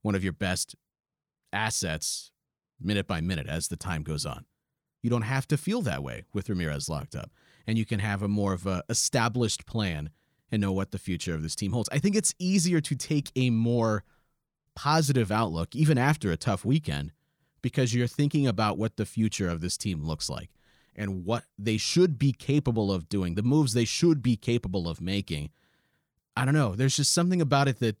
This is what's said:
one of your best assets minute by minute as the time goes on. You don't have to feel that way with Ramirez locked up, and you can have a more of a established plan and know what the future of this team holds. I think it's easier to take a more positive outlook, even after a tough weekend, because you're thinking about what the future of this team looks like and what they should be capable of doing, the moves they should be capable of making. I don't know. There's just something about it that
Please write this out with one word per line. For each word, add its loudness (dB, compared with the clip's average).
one 0
of 0
your 0
best -2
assets -4
minute -2
by -4
minute -2
as -4
the -6
time -6
goes -4
on. -10
You 0
don't 0
have -2
to 0
feel -2
that -2
way -8
with -6
Ramirez -2
locked -6
up, -10
and 0
you 0
can -2
have -2
a 0
more 2
of -2
a 0
established 0
plan -2
and 2
know 2
what -2
the -6
future -2
of -2
this -4
team -2
holds. -2
I 0
think 2
it's 0
easier 2
to -2
take -2
a 4
more 2
positive 2
outlook, 0
even 4
after 2
a 0
tough -2
weekend, -2
because 0
you're 2
thinking 0
about 0
what -2
the -2
future 0
of -2
this -4
team -4
looks -4
like -10
and -6
what -4
they 0
should 4
be 4
capable 2
of -2
doing, -2
the 0
moves 4
they 4
should 2
be 4
capable -2
of -6
making. -4
I 0
don't 2
know. 4
There's 2
just 2
something 2
about 4
it -2
that 0